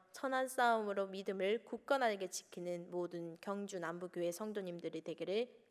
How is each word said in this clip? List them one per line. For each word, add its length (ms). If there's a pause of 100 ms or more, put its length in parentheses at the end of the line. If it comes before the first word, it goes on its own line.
(100)
선한 380
싸움으로 580
믿음을 580
굳건하게 640
지키는 640
모든 500
경주 380
남부교회 540
성도님들이 680
되기를 480 (220)